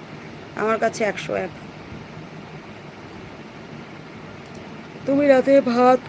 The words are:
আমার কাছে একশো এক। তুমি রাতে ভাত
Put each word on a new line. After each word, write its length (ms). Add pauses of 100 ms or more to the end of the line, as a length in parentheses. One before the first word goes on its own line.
(560)
আমার 240
কাছে 240
একশো 300
এক। 160 (3500)
তুমি 220
রাতে 340
ভাত 480